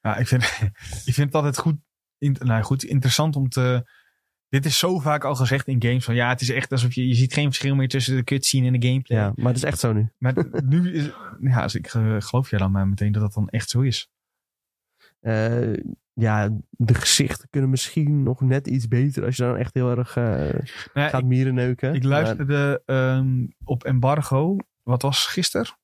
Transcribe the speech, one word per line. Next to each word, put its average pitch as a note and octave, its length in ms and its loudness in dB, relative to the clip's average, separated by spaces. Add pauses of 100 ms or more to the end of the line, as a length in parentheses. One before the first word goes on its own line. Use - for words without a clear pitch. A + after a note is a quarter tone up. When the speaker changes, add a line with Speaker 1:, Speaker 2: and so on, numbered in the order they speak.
Speaker 1:
Ja, G#2+ 160 -2
ik A#2+ 120 0
vind, B2 140 4
<laughs> - 680 -4
ik B2+ 60 2
vind C#3+ 120 2
het C#3 80 -6
altijd D3 240 2
goed, D#3+ 180 0 (420)
in-, C#3 200 0
nou A2+ 240 2
goed, C3+ 220 -2
interessant C#3+ 520 0
om C3+ 120 0
te, B2 420 -2 (580)
dit C#3 160 0
is D3+ 140 0
zo F#3 200 0
vaak D3 260 0
al C#3+ 100 0
gezegd C3 340 0
in B2+ 140 0
games. A#2+ 220 0
Van, A#2 100 -2
ja, A#2+ 140 2
het B2 120 0
is B2 100 -2
echt B2+ 220 -2
alsof B2 220 0
je, B2+ 140 0
je B2+ 60 2
ziet B2+ 180 4
geen D3 140 2
verschil C#3 280 0
meer C3+ 140 2
tussen C3 280 0
de B2 80 0
cutscene C3+ 420 0
en B2+ 140 2
de A#2+ 80 2
gameplay. B2+ 300 0
Speaker 2:
Ja, G#2 180 2
maar A2+ 100 0
het B2 100 2
is C3 60 -4
echt C#3+ 160 -2
zo A#2 140 0
nu. G#2+ 260 0
Speaker 1:
Maar B2+ 160 0
<laughs> D3+ 300 -2
nu F3 280 2
is, D3+ 180 -2 (300)
ja, B2 220 2
dus D#2+ 120 -4
ik, E2+ 120 -6
eh, A2 320 0
geloof B2 320 -2
jij G#2 80 0
dan F#2+ 120 2
maar G2 180 0
meteen G#2 240 0
dat G#2+ 100 0
dat G#2 120 -2
dan G#2+ 140 -2
echt A2 220 -4
zo A#2+ 100 0
is. C3 280 -2 (1120)
Speaker 2:
Eh, A2+ 520 0 (400)
ja, G#2+ 360 2 (220)
de A#2 240 2
gezichten - 560 0
kunnen C3+ 200 0
misschien D3 520 0
nog B2+ 180 0
net C3+ 260 2
iets B2 220 -2
beter B2+ 360 2
als C3 120 -2
je B2+ 60 -2
dan B2 140 0
echt - 180 -4
heel B2 220 2
erg, B2 200 -2
eh, A#2+ 80 0
Speaker 1:
Nou D2+ 360 0 (340)
ja, C#3+ 140 0
Speaker 2:
gaat C3 120 0
Speaker 1:
ik, B2+ 60 0
Speaker 2:
mierenneuken. B2+ 680 0
Speaker 1:
ik C3 80 0
Speaker 2:
Maar C3+ 80 2
Speaker 1:
luisterde, C#3+ 760 0
ehm, C3 600 0 (180)
op B2+ 200 -4
Embargo. C#3 720 2 (260)
Wat B2 200 0
was C3+ 240 0
gisteren? - 400 -2 (180)